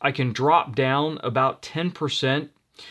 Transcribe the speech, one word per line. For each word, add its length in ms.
I 100
can 220
drop 420
down 480
about 400
ten 300
percent. 580